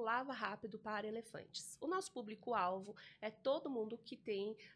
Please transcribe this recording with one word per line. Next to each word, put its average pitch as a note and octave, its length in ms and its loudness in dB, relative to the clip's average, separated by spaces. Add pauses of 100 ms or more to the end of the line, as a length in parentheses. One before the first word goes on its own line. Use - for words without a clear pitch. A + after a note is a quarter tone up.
Lava B3 320 2
Rápido G#3+ 440 -2
para G#3+ 280 -2
elefantes. - 720 -6
O - 60 -2
nosso F#4 260 2
público-alvo G#3 840 0 (280)
é G#3+ 80 -2
todo C#4+ 400 2
mundo A3+ 260 0
que - 220 -12
tem, G#3 360 0 (220)